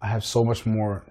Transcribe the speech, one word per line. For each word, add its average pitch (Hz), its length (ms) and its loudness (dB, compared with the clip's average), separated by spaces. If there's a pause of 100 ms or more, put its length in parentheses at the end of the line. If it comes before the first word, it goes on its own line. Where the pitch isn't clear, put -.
I 107 60 -4
have 110 180 -2
so 117 180 2
much 117 220 0
more 107 460 0